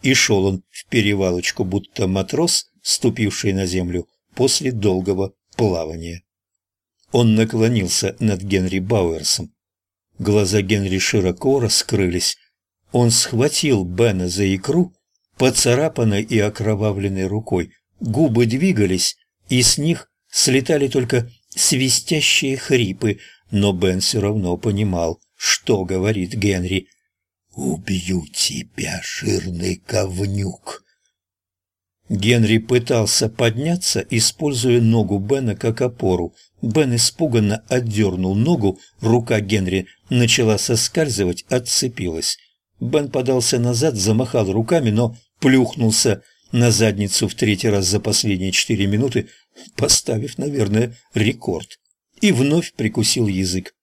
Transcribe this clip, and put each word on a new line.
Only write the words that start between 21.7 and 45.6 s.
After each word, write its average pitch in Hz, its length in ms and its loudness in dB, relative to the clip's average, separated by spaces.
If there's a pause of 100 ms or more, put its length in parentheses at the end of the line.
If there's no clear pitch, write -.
хрипы, 107 640 0 (320)
но 101 220 4
Бен 92 260 2
все - 220 -2
равно 98 360 0
понимал, 95 640 -2 (160)
что - 500 0
говорит 95 480 -2
Генри. 95 540 -2 (680)
«Убью 85 760 -4
тебя, - 720 -6
жирный 92 840 -4
говнюк!» 98 960 -6 (1300)
Генри 110 500 4
пытался 117 720 0
подняться, 127 800 -2
используя 120 720 0
ногу 110 400 2
Бена 110 360 -2
как 113 260 -4
опору. 92 540 -2 (260)
Бен 120 340 0
испуганно 113 720 0
отдернул 101 680 0
ногу, 113 440 2 (220)
рука 117 400 2
Генри 95 460 0 (220)
начала 117 480 2
соскальзывать, 113 920 -2
отцепилась. 120 880 -4 (420)
Бен 143 300 -2
подался 127 500 0
назад, 120 360 0
замахал 107 560 0
руками, 113 400 0
но 113 260 0 (220)
плюхнулся 120 840 2 (280)